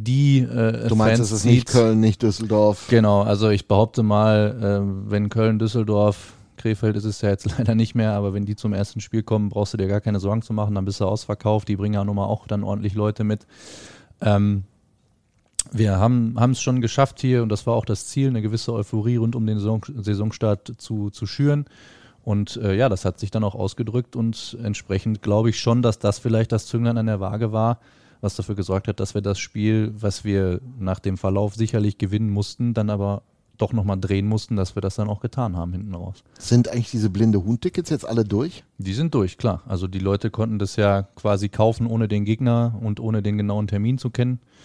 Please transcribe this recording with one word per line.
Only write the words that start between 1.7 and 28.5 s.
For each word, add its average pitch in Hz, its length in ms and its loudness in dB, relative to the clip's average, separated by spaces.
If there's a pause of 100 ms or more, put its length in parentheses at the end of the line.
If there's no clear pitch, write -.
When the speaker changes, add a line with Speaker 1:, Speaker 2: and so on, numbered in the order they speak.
Speaker 2:
Köln, 110 220 6
nicht 110 220 4
Düsseldorf? 107 680 2
Speaker 1:
Genau, 104 320 6
also 104 280 2
ich 101 180 0
behaupte 110 340 4
mal, 107 540 4 (260)
äh, 98 300 -4
wenn 104 160 0
Köln, 110 320 2
Düsseldorf, 104 720 0 (220)
Krefeld 110 400 0
ist 101 80 -6
es 107 160 -4
ja 110 100 0
jetzt 98 220 -2
<laughs> - 60 -6
leider 113 180 2
nicht 113 200 2
mehr, 110 180 2
aber 101 200 -2
wenn 101 120 -2
die 104 100 -4
zum 107 160 -4
ersten 101 300 -4
Spiel 113 220 -4
kommen, 107 260 0
brauchst 104 240 -4
du 113 40 -4
dir 98 100 0
gar 101 120 0
keine 104 220 -2
Sorgen 104 200 -2
zu - 120 -6
machen, 104 220 -2
dann 95 100 -2
bist 98 160 -4
du 104 40 0
ausverkauft, 107 600 -2
die 104 80 -2
bringen 104 200 -2
ja 101 100 0
nun 101 100 -2
mal 98 120 0
auch 107 200 -4
dann 104 160 -4
ordentlich 101 300 -4
Leute 107 320 -2
mit. 107 200 -2 (760)
Ähm, 101 420 4 (1120)
wir 107 240 2
haben, 117 420 2
haben's 123 220 2
schon 127 180 0
geschafft 127 400 0
hier, 127 240 2
und 110 60 -2
das 107 180 -4
war 117 80 2
auch 117 100 -2
das - 220 -6
Ziel, 135 220 0
eine 120 120 -2
gewisse 110 320 -4
Euphorie 110 440 -2
rund 117 180 0
um 113 100 -2
den 107 120 0
Saison, 107 260 -2 (140)
Saisonstart 107 800 -2
zu, 104 320 -6
zu - 160 -10
schüren. 143 400 0 (580)
Und, 101 340 -2
äh, 104 180 0
ja, 123 120 4
das 98 160 -2
hat 92 160 -4
sich 98 120 -6
dann 110 120 0
auch 101 120 -2
ausgedrückt 110 600 -4
und 113 480 -4
entsprechend 104 580 -4
glaube 107 280 2
ich 107 100 -2
schon, 120 220 2
dass 117 180 0
das 104 200 0
vielleicht 113 340 0
das 110 140 -2
Zünglein 117 300 0
an 113 100 -2
der 107 120 -2
Waage 104 320 -4
war, 110 280 0 (420)
was 101 140 -4
dafür 104 200 -6